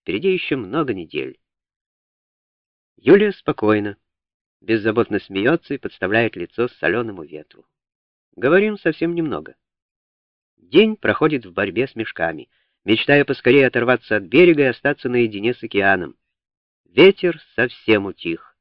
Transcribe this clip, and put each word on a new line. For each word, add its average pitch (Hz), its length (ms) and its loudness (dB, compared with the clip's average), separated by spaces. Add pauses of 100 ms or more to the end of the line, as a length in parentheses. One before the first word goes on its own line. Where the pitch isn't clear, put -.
Впереди 151 320 -4
еще 170 240 -4
много 123 360 -6
недель. 76 460 -10 (1600)
Юлия 202 340 4
спокойна, 104 640 -2 (640)
беззаботно 107 600 -2
смеется 120 540 -4
и 135 40 -10
подставляет 104 560 -4
лицо 95 320 -6
соленому 101 560 -6
ветру. 76 420 -20 (720)
Говорим 202 420 0
совсем 170 380 -4
немного. 131 400 -6 (1000)
День 214 400 2
проходит 127 500 -2
в 90 60 -20
борьбе 98 340 -4
с - 80 -18
мешками, 82 560 -6 (340)
мечтая 143 400 2
поскорее 131 440 2
оторваться 120 480 -2
от 101 80 -4
берега 147 380 4
и 131 120 2
остаться - 340 -4
наедине 117 460 -2
с - 80 -16
океаном. 98 540 -2 (680)
Ветер 175 540 4 (140)
совсем 110 520 0
утих. - 540 -10